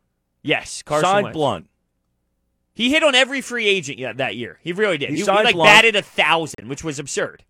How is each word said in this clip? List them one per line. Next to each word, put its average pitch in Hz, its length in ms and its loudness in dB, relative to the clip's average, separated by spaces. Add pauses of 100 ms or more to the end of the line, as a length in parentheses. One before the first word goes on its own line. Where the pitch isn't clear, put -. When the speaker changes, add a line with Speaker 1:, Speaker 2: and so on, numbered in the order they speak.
(440)
Speaker 1:
Yes, 127 400 -4
Carson 156 260 0
Speaker 2:
Signed 202 160 2
Speaker 1:
Wentz. 113 100 -10
Speaker 2:
Blunt. 120 340 -2 (1040)
Speaker 1:
He 240 180 0
hit 311 120 2
on 277 120 4
every 262 260 2
free 240 240 -6
agent, 156 320 -2
yeah, 120 160 -8
that 120 220 -4
year. 110 260 -12
He 165 100 -8
really 185 280 -2
did. 117 100 -6
Speaker 2:
He 101 60 -4
Speaker 1:
He, 156 60 -2
he, 208 40 -4
Speaker 2:
signed 202 200 2
Speaker 1:
like, 214 100 2
Speaker 2:
Blunt. 170 120 2
Speaker 1:
batted 220 280 8
a 190 80 -2
thousand, 151 640 -2
which 143 140 -10
was 151 160 -8
absurd. 139 500 -8